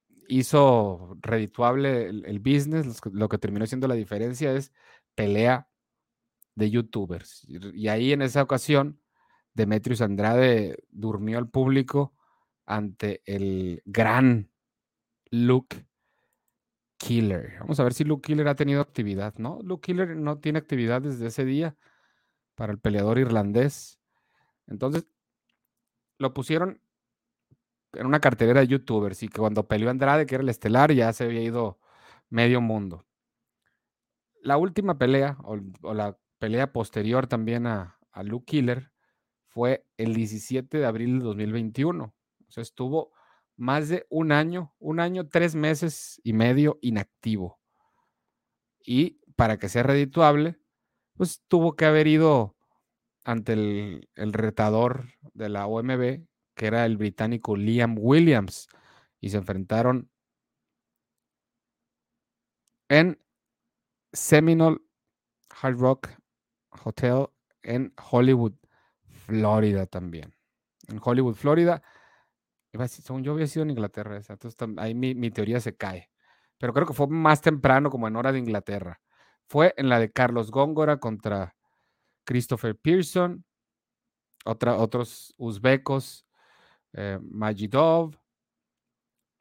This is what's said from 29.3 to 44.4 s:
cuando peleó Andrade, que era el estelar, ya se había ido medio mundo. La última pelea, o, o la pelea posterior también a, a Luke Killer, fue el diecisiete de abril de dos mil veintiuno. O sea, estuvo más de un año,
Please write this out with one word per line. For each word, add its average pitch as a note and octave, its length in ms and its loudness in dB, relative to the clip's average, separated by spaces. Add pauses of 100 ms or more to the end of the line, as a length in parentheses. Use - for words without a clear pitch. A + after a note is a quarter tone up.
cuando G#2+ 300 0
peleó A2 200 0
Andrade, C#3 380 2
que C3 80 -4
era C3 80 -2
el C3+ 60 0
estelar, B2 440 4
ya A#2 200 4
se B2 120 -4
había A#2 160 -4
ido A2+ 380 -4 (500)
medio A#2+ 320 4
mundo. G#2 460 -4 (1400)
La C#3 160 2
última F#3 400 -2
pelea, C3+ 460 2
o, G#2+ 140 -8 (240)
o G#2 120 -8
la G#2 240 -6 (200)
pelea A#2+ 340 -2
posterior A#2 540 -2
también A#2 400 -4
a, G2 320 -8 (140)
a F#2+ 100 -14
Luke A2+ 240 -10
Killer, C3 460 -2 (540)
fue B2 400 -2 (100)
el A2+ 180 -2
diecisiete A#2 640 -4
de D3 60 0
abril A#2+ 360 -2
de B2 40 -6
dos G#2+ 120 -4
mil G#2+ 160 -4
veintiuno. A#2 600 -4 (320)
O - 40 -20
sea, A#2 120 -14
estuvo C3 500 -6 (440)
más C#3+ 320 -2
de F3 220 -4
un D#3+ 220 0
año, D#3+ 460 0